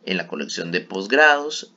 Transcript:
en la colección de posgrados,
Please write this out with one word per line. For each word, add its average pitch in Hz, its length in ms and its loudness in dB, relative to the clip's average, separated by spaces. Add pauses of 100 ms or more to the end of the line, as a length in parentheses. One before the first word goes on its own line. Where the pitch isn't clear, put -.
en 95 120 -2
la 85 100 -4
colección 82 460 -8
de 87 80 0
posgrados, 143 960 2